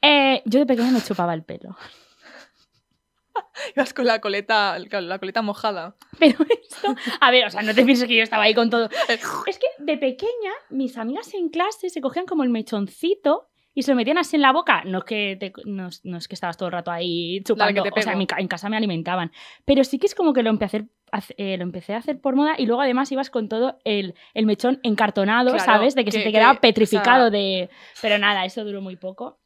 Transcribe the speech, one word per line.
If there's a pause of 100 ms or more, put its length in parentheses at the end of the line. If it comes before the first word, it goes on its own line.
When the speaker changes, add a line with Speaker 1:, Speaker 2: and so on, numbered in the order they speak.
Speaker 1:
Eh,
yo
de
pequeña
me
chupaba
el
pelo.
Speaker 2:
<laughs> (1900)
Ibas
con
la
coleta, (140)
con
la
coleta
mojada. (220)
Speaker 1:
Pero (120)
esto, (260)
a
ver,
o
sea,
no
te
pienses
que
yo
estaba
ahí
con
todo.
Speaker 2:
<laughs>
Speaker 1:
Es
que (120)
de
pequeña, (180)
mis
amigas
en
clase
se
cogían
como
el
mechoncito (260)
y
se
lo
metían
así
en
la
boca.
No
es
que
te, (120)
no
es,
no
es
que
estabas
todo
el
rato
ahí
chupando.
Speaker 2:
Dale,
que
te
Speaker 1:
O
sea,
Speaker 2:
pego.
Speaker 1:
en
mi
ca-,
en
casa
me
alimentaban. (340)
Pero
sí
que
es
como
que
lo
empecé
a
hacer, (240)
hace-,
eh,
lo
empecé
a
hacer
por
moda
y
luego
además
ibas
con
todo
el, (200)
el
mechón
encartonado,
Speaker 2:
Claro,
Speaker 1:
¿sabes?
De
que
se
Speaker 2:
que,
Speaker 1:
te
quedaba
Speaker 2:
que,
Speaker 1:
petrificado
Speaker 2:
o
sea
Speaker 1:
de. (300)
Pero
nada,
eso
duró
muy
poco.